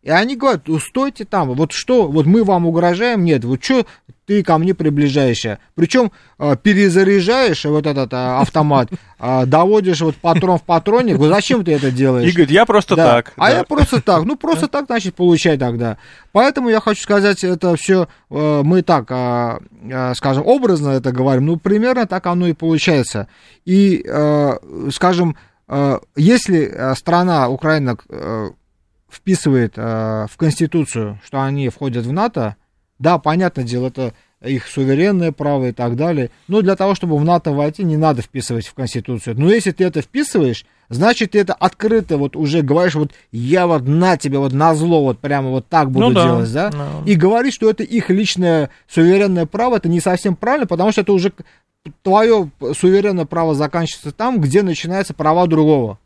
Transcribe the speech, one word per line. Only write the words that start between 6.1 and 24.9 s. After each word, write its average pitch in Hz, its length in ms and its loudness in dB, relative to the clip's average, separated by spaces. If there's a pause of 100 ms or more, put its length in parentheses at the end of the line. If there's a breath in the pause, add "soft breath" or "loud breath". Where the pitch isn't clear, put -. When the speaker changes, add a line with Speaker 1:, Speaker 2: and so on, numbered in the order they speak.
Speaker 1:
э, 147 220 0
перезаряжаешь 196 1040 2
вот 151 200 0
этот, 135 280 -2
э, 127 240 -4
автомат, 143 520 2 (160)
Speaker 2:
<laughs> - 140 -20
Speaker 1:
э, 127 260 0
доводишь 180 540 2
вот 160 160 -2
патрон 170 440 0
в - 40 -10
патронник, 208 540 0
вот 147 100 4
зачем 208 380 2
ты 165 80 0
это 139 180 0
делаешь? 127 380 2
Speaker 2:
И - 20 0
говорит: 165 200 2
Я 208 140 6
просто 202 300 2
Speaker 1:
Да. 160 100 4 (100)
Speaker 2:
так, - 200 -2
Speaker 1:
А 185 160 2
Speaker 2:
да. 320 60 2
Speaker 1:
я 349 80 0
просто 285 360 0
так, 170 220 2
ну 269 140 -4
просто 311 300 -2
Speaker 2:
<laughs> - 40 -6
Да. - 80 -2
Speaker 1:
так, - 60 -6
значит, 220 300 -4
получай 170 420 2
тогда. 120 400 -4 (340 soft breath)
Поэтому 247 380 0
я 220 100 2
хочу 214 220 -4
сказать, 202 420 0
это 180 320 0
все, 185 320 0 (220 soft breath)
э, 147 340 0
мы 170 200 2
так, 143 260 0
э, 123 500 -4 (300)
э, 127 260 -4
скажем, 135 300 -2
образно 190 460 2
это 131 200 -2
говорим, 131 360 0
ну 170 100 0
примерно 226 480 0
так 185 220 -6
оно 180 200 0
и 165 60 0
получается. 147 760 0 (380 soft breath)
И, 190 420 2
э, 147 440 0 (420)